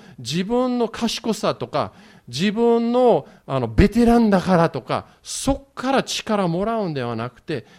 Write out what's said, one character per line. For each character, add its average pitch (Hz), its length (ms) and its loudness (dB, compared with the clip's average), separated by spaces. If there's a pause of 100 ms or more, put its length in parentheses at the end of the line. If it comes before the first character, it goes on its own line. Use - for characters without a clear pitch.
(180)
自 139 260 -4
分 247 340 -2
の 233 100 0
賢 - 460 -4
さ 160 200 -2
と 120 140 -10
か、 123 240 -4 (360)
自 151 240 -2
分 233 400 2
の、 240 340 4 (200)
あ 139 140 -2
の、 117 80 -2
ベ 135 200 4
テ 233 160 2
ラ 233 140 6
ン 220 120 4
だ 190 100 4
か 175 160 2
ら 165 140 4
と 131 100 -8
か、 117 260 -6 (160)
そ - 300 -4
っ 277 120 -4 (100)
か 262 180 -4
ら 240 100 2
力 202 460 -2
も 175 160 -2
ら 226 160 -2
う 190 80 -2
ん 151 60 -4
で 131 80 -4
は 120 140 -4
な 117 140 -6
く - 120 -20
て、 139 240 -8 (120)